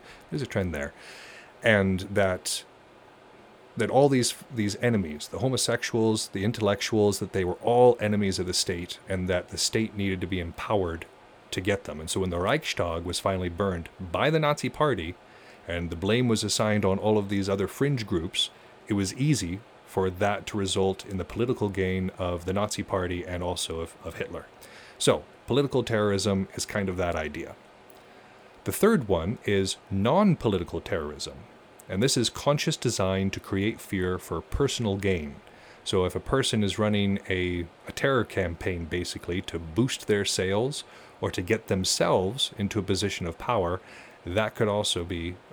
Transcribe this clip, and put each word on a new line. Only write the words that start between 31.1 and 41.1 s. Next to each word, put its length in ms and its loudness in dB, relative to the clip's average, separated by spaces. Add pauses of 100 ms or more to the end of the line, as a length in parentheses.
and 120 0
this 140 2
is 140 2
conscious 480 0
design 540 0
to 100 -8
create 400 -2
fear 360 -2
for 220 -6
personal 560 -2
gain. 400 -2 (480)
So 220 2
if 100 -2
a 60 -2
person 420 0
is 160 -2
running 400 2 (100)
a, 360 0 (200)
a 60 -12
terror 320 2
campaign, 600 -4
basically, 560 -4
to 180 -8
boost 480 -2
their 160 4
sales 600 0 (340)